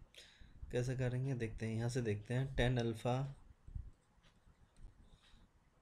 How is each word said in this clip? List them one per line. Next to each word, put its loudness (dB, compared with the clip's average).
कैसे 2
करेंगे 0
देखते -2
हैं। 0
यहाँ 2
से 2
देखते 0
हैं, 0
टैन 6
अल्फा, 2